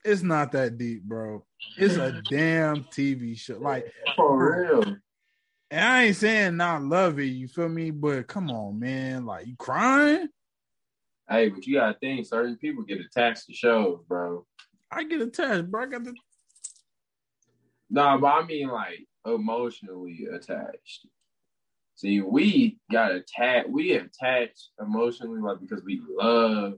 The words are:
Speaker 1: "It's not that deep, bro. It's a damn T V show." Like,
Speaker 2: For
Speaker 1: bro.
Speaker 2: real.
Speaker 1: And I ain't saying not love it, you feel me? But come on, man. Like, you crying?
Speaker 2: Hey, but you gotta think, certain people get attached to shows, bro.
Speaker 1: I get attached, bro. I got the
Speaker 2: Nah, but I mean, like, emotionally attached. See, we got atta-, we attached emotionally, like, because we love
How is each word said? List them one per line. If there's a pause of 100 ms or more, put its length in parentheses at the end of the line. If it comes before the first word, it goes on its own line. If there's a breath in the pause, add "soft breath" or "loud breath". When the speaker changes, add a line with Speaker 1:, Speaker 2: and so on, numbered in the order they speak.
Speaker 1:
"It's
not
that
deep,
bro. (320)
It's
a
damn
T
V
show."
Like, (240)
Speaker 2:
For
Speaker 1:
bro. (220)
Speaker 2:
real. (720)
Speaker 1:
And
I
ain't
saying
not
love
it,
you
feel
me?
But
come
on,
man.
Like,
you
crying? (1000)
Speaker 2:
Hey,
but
you
gotta
think,
certain
people
get
attached
to
shows,
bro. (440)
Speaker 1:
I
get
attached,
bro.
I
got
the (1700)
Speaker 2:
Nah,
but
I
mean,
like, (200)
emotionally
attached. (920)
See,
we (120)
got
atta-,
we
attached (100)
emotionally,
like,
because
we
love